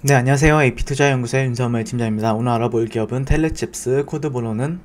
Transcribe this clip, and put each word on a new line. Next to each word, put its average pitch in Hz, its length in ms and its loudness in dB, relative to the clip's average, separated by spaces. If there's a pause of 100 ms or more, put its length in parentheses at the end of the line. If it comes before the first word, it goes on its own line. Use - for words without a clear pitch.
네, 139 120 4
안녕하세요. 139 480 4
에이피 - 240 2
투자연구소의 135 600 0
윤서물 120 360 -2
팀장입니다. 110 500 0
오늘 120 200 0
알아볼 117 320 0
기업은 113 400 -4
텔레칩스, 147 800 -2
코드 151 240 -6
번호는 123 560 -4